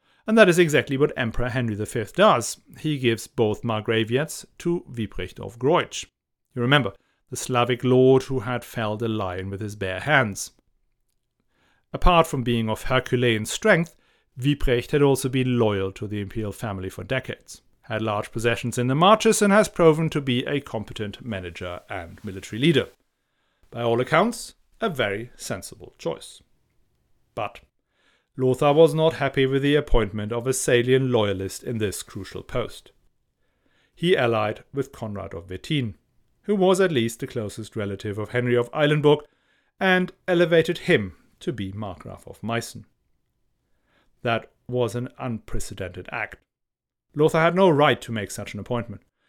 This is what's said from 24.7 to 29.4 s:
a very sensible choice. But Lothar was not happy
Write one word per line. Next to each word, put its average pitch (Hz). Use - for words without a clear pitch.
a 226
very 117
sensible -
choice. -
But 104
Lothar 131
was 156
not 160
happy 135